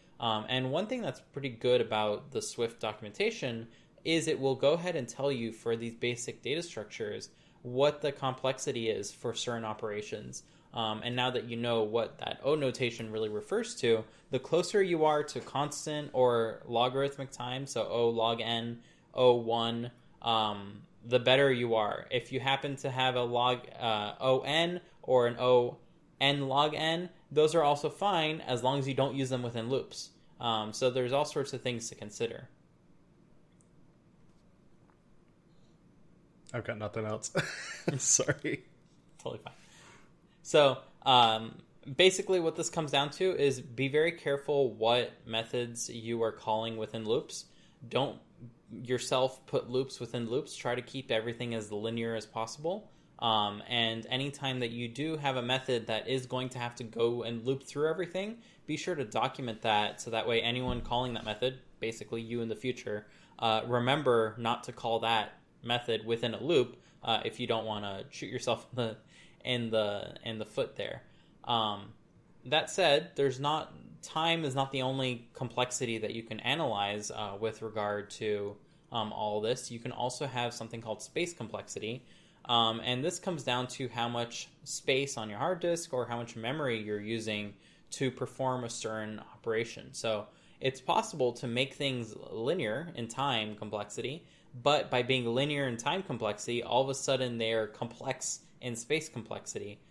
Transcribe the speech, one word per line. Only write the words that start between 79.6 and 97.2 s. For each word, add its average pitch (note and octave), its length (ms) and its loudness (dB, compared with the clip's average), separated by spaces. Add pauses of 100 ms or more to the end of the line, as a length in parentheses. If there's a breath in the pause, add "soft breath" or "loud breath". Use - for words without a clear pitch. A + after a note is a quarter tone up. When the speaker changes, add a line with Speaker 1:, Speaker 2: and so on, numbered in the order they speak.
Speaker 1:
You A#2 80 -10
can B2+ 140 -8
also B2+ 340 -4
have A#2+ 260 -2
something A#2 280 -10
called A2 200 -6
space E3+ 320 -4
complexity. A2 680 -8 (420 soft breath)
Um, A2+ 380 4
and B2 200 0
this F3 160 -2
comes E3 240 -4
down B2 240 0
to B2+ 200 -6
how A#2 220 -2
much A#2+ 400 -4 (160)
space C3+ 520 0
on G#2+ 120 -6
your G#2 100 -8
hard E3+ 220 0
disk E3+ 320 -2
or B2 120 0
how A#2+ 120 -4
much A#2 180 -6
memory B2 460 -2
you're G#2 180 -2
using G#2+ 540 -4 (380 soft breath)
to C3 200 -2
perform B2+ 540 -2
a A#2 40 -4
certain A2 500 -6 (140)
operation. A2+ 600 -4
So G#2+ 340 -2 (320 soft breath)
it's - 220 -2
possible D#3+ 520 0
to B2+ 140 -8
make B2+ 260 0
things B2+ 400 -4 (180)
linear C3 640 -2
in A#2 120 -6
time A#2 480 -2
complexity, G#2+ 680 -8 (360 soft breath)
but C#3+ 300 4
by B2 120 4
being B2 220 2
linear C#3 440 2
in A#2 80 -4
time F3 260 -2
complexity, A2+ 600 -2
all B2 200 4
of C3+ 60 0
a C3+ 60 0
sudden B2+ 420 0